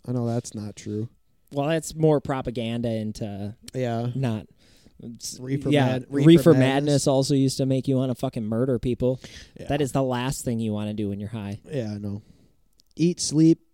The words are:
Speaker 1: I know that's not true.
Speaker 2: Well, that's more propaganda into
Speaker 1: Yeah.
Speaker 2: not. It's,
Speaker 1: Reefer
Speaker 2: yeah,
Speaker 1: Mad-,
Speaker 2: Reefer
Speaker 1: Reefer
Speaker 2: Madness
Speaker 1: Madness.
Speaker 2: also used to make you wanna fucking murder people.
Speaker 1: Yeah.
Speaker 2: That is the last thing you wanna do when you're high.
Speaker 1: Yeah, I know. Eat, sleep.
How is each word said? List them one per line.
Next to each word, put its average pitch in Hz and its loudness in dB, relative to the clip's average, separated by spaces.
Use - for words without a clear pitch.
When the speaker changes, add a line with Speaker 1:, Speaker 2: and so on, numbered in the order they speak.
Speaker 1:
I 123 -6
know 123 -2
that's 117 -4
not 104 -10
true. 107 -6
Speaker 2:
Well, 139 -2
that's 160 -4
more 156 4
propaganda 120 -4
into 107 -6
Speaker 1:
Yeah. 120 -4
Speaker 2:
not. 120 -4
It's, - -14
Speaker 1:
Reefer 139 -4
Speaker 2:
yeah, 143 4
Speaker 1:
Mad-, 127 -2
Speaker 2:
Reefer 143 4
Speaker 1:
Reefer 170 10
Speaker 2:
Madness 131 8
Speaker 1:
Madness. 139 4
Speaker 2:
also 139 2
used 135 2
to 139 -2
make 131 0
you 131 2
wanna 127 0
fucking 127 -6
murder 117 0
people. 127 -2
Speaker 1:
Yeah. 85 -16
Speaker 2:
That 147 -2
is 131 -2
the 139 0
last 127 -4
thing 117 -2
you 110 -2
wanna 104 -6
do 104 -4
when 101 -6
you're 104 -10
high. 101 -10
Speaker 1:
Yeah, 113 -6
I 104 -10
know. 101 -8
Eat, 165 0
sleep. 160 4